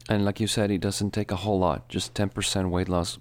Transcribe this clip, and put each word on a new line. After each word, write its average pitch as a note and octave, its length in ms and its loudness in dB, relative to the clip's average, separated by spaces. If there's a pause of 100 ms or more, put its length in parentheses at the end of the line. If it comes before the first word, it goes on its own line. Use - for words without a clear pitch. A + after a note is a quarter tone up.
And G#2 160 2
like G2+ 160 0
you A2 60 0
said, G#2 240 2
it G2 100 2
doesn't G2+ 300 0
take G#2 220 -2
a G2 40 -2
whole G2 220 0
lot. F2 300 2
Just - 260 -6
ten G2+ 160 0
percent F#2+ 400 0
weight F2+ 180 0
loss F2+ 320 0